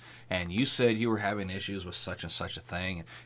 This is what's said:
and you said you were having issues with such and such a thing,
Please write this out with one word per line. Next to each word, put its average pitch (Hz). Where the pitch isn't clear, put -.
and 87
you 120
said 117
you 117
were 110
having 101
issues 95
with 87
such -
and 82
such 85
a -
thing, 90